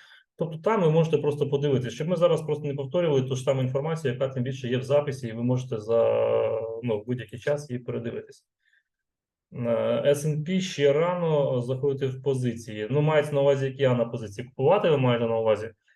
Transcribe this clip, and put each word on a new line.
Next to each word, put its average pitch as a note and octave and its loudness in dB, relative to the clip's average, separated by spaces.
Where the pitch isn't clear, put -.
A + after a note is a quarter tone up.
Тобто D#3+ -6
там G#3+ 0
ви D#3 4
можете D#3+ 4
просто C#3+ 0
подивитися, C3+ 0
щоб D3+ -6
ми F3+ 0
зараз D#3+ 4
просто D3+ -4
не C#3 -4
повторювали C#3 0
ту B2+ -4
ж C3 -6
саму C3 0
інформацію, C#3 -2
яка C3+ -2
тим B2+ -4
більше B2+ -6
є B2 0
в A2 -6
записі, C3+ 0
і A2 -8
ви A#2 -8
можете B2 -2
за, A2+ 2
ну, G#2+ -2
в G#2+ -14
будь-який B2 -8
час D3 -4
її B2 -8
передивитись. A2+ -10
Е, - -12
S C#3+ 6
and D3+ -4
P F#3 0
ще C#3+ 2
рано D#3 2
заходити C3 -2
в B2+ -6
позиції. A#2 -4
Ну, D3 2
мається D3+ 2
на C#3+ 2
увазі, C3+ 4
які C3 -6
я B2+ 4
на A#2 2
позиції. A2+ -8
Купувати E3+ 2
ви D3 4
маєте B2 2
на A2+ 0
увазі? A2 2